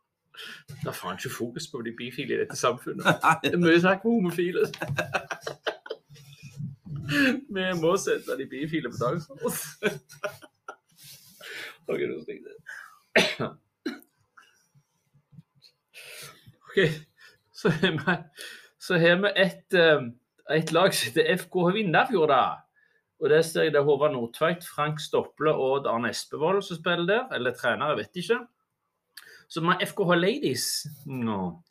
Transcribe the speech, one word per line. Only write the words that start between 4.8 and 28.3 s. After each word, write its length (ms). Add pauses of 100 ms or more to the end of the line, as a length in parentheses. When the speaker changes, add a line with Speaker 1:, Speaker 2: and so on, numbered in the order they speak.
Speaker 1:
Vi 160 (100)
må 220
sette 360
de 120
bifile 420
på 80
dagsordenen. 1040 (1900)
Ok, 160
nå 220
skal 100
jeg 140
det. 1000 (3250)
Ok, 80 (720)
så 220
har 240
vi, 180 (640)
så 220
har 220
vi 80 (100)
et, 320
eh, 300 (520)
et 160
lag 220
som 160
heter 240
F 160
K 160
H 100
Vindafjord, 540
da. 140 (760)
Og 140
der 100
ser 220
jeg 80
det 80
er 60
Håvard 260
Nordtveit, 500
Frank 400
Stople 480
og 280
Odd 120
Arne 220
Espevold 500
som 160
spiller 300
der, 160 (100)
eller 220
trener, 340
jeg 120
vet 180
ikke. 180 (1120)